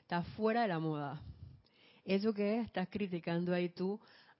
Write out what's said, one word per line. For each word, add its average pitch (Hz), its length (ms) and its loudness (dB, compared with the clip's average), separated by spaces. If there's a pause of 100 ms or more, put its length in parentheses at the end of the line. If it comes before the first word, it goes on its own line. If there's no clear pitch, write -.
Está 175 220 -2 (120)
fuera 220 280 4
de 226 60 4
la 165 100 2
moda". 151 420 -2 (840)
¿Eso 196 300 2
qué 202 260 2
es? 233 60 -2
Estás 185 240 -2
criticando 175 640 0
ahí 175 160 2
tú 190 300 -2 (400)